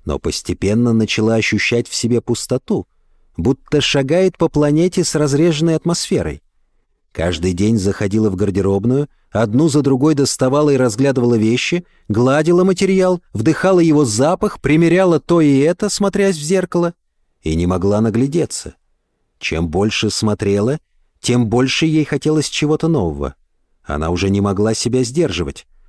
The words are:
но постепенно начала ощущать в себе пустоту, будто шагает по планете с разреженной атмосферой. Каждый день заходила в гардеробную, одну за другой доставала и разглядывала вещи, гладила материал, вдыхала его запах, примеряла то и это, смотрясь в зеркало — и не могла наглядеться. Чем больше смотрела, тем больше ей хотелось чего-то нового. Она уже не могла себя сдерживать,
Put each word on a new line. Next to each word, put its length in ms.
но 140
постепенно 760
начала 400
ощущать 540
в 80
себе 260
пустоту, 640
будто 460
шагает 560
по 100
планете 560
с 120
разреженной 600
атмосферой. 680
Каждый 420
день 260
заходила 500
в 60
гардеробную, 720
одну 380
за 120
другой 320
доставала 560
и 80
разглядывала 560
вещи, 500
гладила 540
материал, 600
вдыхала 460
его 260
запах, 560
примеряла 580
то 220
и 160
это, 320
смотрясь 480
в 60
зеркало — 500
и 120
не 100
могла 360
наглядеться. 760
Чем 300
больше 400
смотрела, 720
тем 260
больше 380
ей 180
хотелось 460
чего-то 380
нового. 480
Она 260
уже 200
не 120
могла 320
себя 300
сдерживать, 600